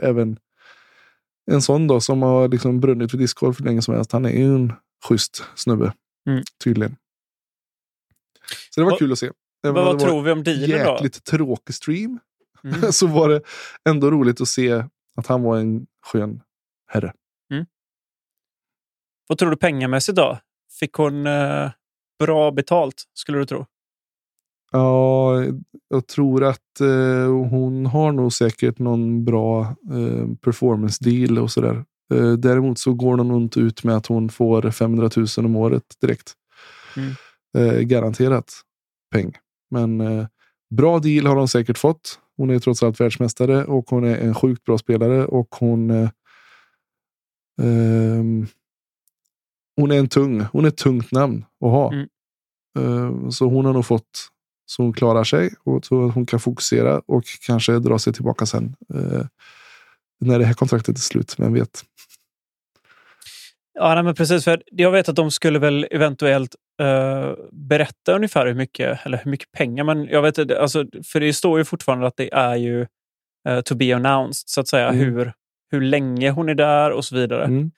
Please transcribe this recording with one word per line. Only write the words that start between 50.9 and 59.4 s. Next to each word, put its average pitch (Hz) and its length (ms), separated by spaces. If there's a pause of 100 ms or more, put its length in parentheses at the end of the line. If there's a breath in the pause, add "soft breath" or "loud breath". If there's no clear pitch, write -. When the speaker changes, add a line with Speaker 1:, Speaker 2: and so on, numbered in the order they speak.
Speaker 1:
namn 127 320 (200)
att 120 60
ha. 131 220
Speaker 2:
Mm. 143 160 (720)
Speaker 1:
Eh, 123 520
så 123 160
hon 131 180
har 135 80
nog 127 140
fått - 420 (380)
så - 160
hon 120 100
klarar 113 320
sig 170 300 (100)
och 131 220
så 127 200
att 117 80
hon 123 120
kan 117 140
fokusera 120 640
och 123 180 (220)
kanske 117 320
dra 120 200
sig 117 140
tillbaka 117 340
sen, 117 300 (180)
eh, - 320 (920 soft breath)